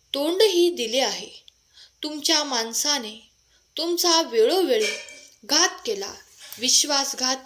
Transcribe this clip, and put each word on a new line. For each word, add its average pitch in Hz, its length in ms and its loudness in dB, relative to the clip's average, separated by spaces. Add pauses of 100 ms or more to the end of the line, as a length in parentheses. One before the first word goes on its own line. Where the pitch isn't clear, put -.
(140)
तोंडही 349 560 4
दिले 240 300 -2
आहे. 208 420 -4 (640)
तुमच्या 302 400 -2
माणसाने 233 880 -4 (460)
तुमचा 339 440 2
वेळोवेळी 240 680 2 (580)
घात 311 240 4 (160)
केला, 196 280 -6 (460)
विश्वासघात 262 880 0